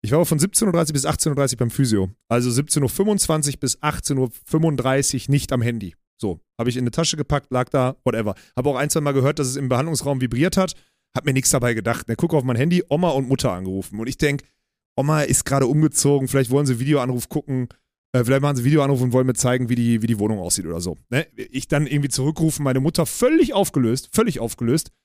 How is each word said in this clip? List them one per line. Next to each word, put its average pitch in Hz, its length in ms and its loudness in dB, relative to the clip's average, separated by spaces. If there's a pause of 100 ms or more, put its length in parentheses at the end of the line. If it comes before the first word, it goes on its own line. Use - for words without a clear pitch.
Ich 110 100 -4
war 147 60 4
aber 170 80 4
von 156 140 0
siebzehn 202 280 0
Uhr 180 60 2
dreißig 165 200 0
bis 139 120 -2
achtzehn 151 260 0
Uhr 139 40 -2
dreißig 135 220 0
beim 120 120 0
Physio. 107 400 0 (200)
Also 123 200 0
siebzehn 143 320 0
Uhr 127 80 2
fünfundzwanzig 160 720 0
bis - 240 -4
achtzehn 147 340 -2
Uhr 127 140 0 (140)
fünfunddreißig 139 840 0
nicht 139 220 2
am 123 100 0
Handy. 110 340 -4 (220)
So, 92 220 -4 (180)
hab 117 100 -2
ich 123 100 -2
in 127 60 -4
eine 117 80 -2
Tasche 165 260 -2
gepackt, 143 340 -4
lag 127 180 0
da, 131 360 0
whatever. 110 300 -2 (200)
Hab 127 120 -2
auch 135 100 0
ein, 143 120 -2
zwei 160 120 0
Mal 143 100 0
gehört, 135 260 2
dass 143 100 -2
es 127 100 -6
im 139 100 -4
Behandlungsraum 139 540 -2
vibriert 127 340 0
hat. 190 180 2 (400)
Hab - 120 -4
mir 139 80 0
nichts 135 160 2
dabei 120 240 2
gedacht. 113 340 -4
Ne, 113 80 -2
guck 165 180 0
auf 135 120 2
mein 127 100 0
Handy, 170 320 2
Oma 165 220 2
und 135 180 0
Mutter 131 240 0
angerufen. 95 480 -6
Und 113 80 -4
ich 131 100 -6
denk, 143 260 0 (520)
Oma 151 280 2
ist - 200 0
gerade 135 240 2
umgezogen, 143 640 2
vielleicht 131 220 0
wollen 143 140 2
sie 127 140 0
Videoanruf 131 480 0
gucken, 131 400 -4 (460)
äh, 123 100 2
vielleicht 135 200 2
machen 143 120 0
sie 120 80 -2
Videoanruf 139 380 4
und 127 100 0
wollen 127 160 4
mir 127 60 0
zeigen, 123 340 0
wie 123 80 0
die, 117 260 2
wie 113 60 -2
die 110 120 0
Wohnung 107 200 0
aussieht 90 260 -4
oder 82 140 -6
so. 87 180 -6 (120)
Ne? 139 260 -2
Ich 113 320 -8
dann 147 180 0
irgendwie 143 220 -2
zurückrufen, 147 560 -2
meine 131 160 0
Mutter 156 260 0
völlig 294 480 2
aufgelöst, 131 600 0
völlig 208 260 0
aufgelöst. 117 520 -2 (140)